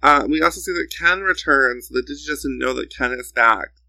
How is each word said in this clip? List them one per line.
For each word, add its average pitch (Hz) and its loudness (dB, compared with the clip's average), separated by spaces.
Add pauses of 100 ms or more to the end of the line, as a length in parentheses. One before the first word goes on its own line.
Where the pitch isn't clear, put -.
Uh, 143 4
we 156 0
also 170 0
see 185 -6
that 175 -6
Ken 175 2
returns, 139 0
so 131 -10
the 127 0
Digidestin 143 -8
know 127 -2
that - -8
Ken 127 -2
is 123 -10
back, 113 4 (200)